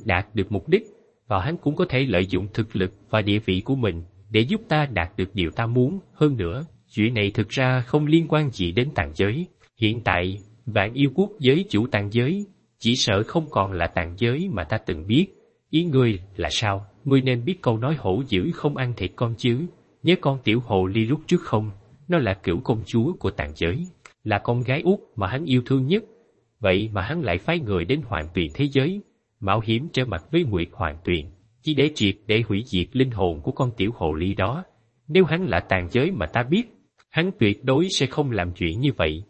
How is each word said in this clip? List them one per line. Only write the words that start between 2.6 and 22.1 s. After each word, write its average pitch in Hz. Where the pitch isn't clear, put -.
lực 92
và 110
địa 101
vị 92
của 135
mình 95
để 107
giúp 185
ta 151
đạt 87
được 92
điều 85
ta 117
muốn. 127
Hơn 147
nữa, 101
chuyện 113
này 101
thực 104
ra 127
không 151
liên 160
quan 151
gì 87
đến 123
Tàn 76
Giới. 110
Hiện 110
tại, 92
Vạn 107
Yêu 139
Quốc 202
giới 139
chủ 110
Tàn 101
Giới, 156
chỉ 117
sợ 104
không 160
còn 98
là 85
Tàn 85
Giới 131
mà 90
ta 110
từng 82
biết. 139
Ý 160
ngươi 127
là 82
sao? 101
Ngươi 135
nên 123
biết 185
câu 113
nói 135
hổ 101
dữ 95
không 147
ăn 127
thịt 92
con 117
chứ. 127
Nhớ 165
con 135
tiểu 110
hồ 95
ly 110
lúc 151
trước 180
không? 107
Nó 120